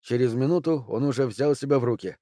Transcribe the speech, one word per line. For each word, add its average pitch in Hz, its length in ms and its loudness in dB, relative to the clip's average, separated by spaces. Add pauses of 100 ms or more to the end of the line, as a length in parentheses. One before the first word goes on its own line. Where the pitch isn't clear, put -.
Через 120 340 0
минуту 151 540 0
он 117 160 -2
уже 135 220 0
взял 131 300 0
себя 139 240 2
в 120 40 -2
руки. 107 380 -2